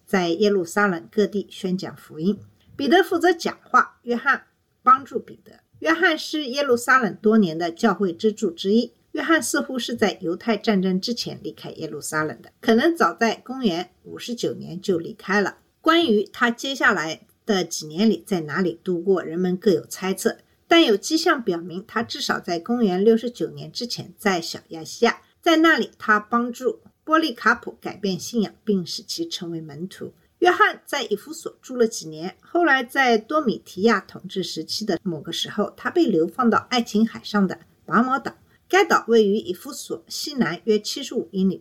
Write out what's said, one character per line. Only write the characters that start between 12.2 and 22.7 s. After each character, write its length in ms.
冷 200
的， 80
可 140
能 200
早 160
在 260
公 260
元 260
五 160
十 160
九 180
年 260
就 200
离 140
开 280
了。 160
关 240
于 260
他 200
接 240
下 180
来 320
的 200
几 240
年 200
里 200
在 140
哪 200
里 220
度 180
过， 220
人 160
们 180
各 140
有 160
猜 260
测， 240
但 180
有 100
迹 220
象 260
表 140
明 300
他 160
至 180
少 180
在 200
公 240